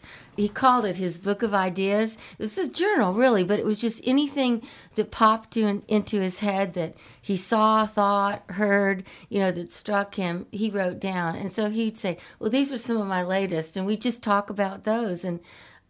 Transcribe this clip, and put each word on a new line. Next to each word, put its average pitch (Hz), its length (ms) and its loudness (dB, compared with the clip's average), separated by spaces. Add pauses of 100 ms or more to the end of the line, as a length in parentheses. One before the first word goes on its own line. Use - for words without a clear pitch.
(360)
He 208 140 0
called 247 360 4
it 180 100 -2
his 175 240 -4
book 202 240 -2
of 208 100 0
ideas. 196 640 0 (220)
It - 40 -14
was 214 140 -6
a 349 140 -2
journal, 320 420 2
really, 226 300 4
but 190 160 0
it - 60 -2
was 214 140 0
just 226 260 -4
anything 262 600 2 (300)
that 214 160 -2
popped 220 440 2
in, 208 320 2
into 208 340 0
his 185 180 -2
head 196 360 0
that 180 200 -4 (260)
he 196 140 -2
saw, 220 500 4
thought, 202 640 0
heard, 196 520 2 (240)
you 202 120 -2
know, 190 120 2
that 170 220 -8
struck 202 420 -4
him, 180 360 -4
he 214 200 -2
wrote 185 280 -2
down. 175 360 -2
And 190 160 -8
so 214 180 -2
he'd 220 280 -2
say, 175 200 -4 (220)
"Well, 214 100 -2
these 277 240 2
are 240 60 -6
some 233 180 -2
of 208 80 -2
my 185 160 -2
latest," 185 560 -2
and 190 80 -2
we'd 214 160 -2
just - 220 -4
talk 202 260 0
about 190 360 -4
those. 214 380 -2
And 175 180 -4 (480)